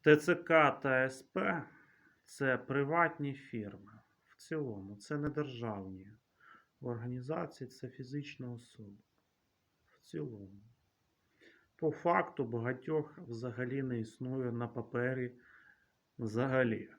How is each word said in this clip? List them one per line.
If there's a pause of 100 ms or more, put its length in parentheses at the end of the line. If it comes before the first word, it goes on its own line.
Т
Ц
К
та
С
П — (600)
це
приватні
фірми. (360)
В
цілому,
це
не
державні (720)
організації,
це
фізична
особа. (920)
В
цілому. (1120)
По
факту
багатьох
взагалі
не
існує
на
папері (840)
взагалі.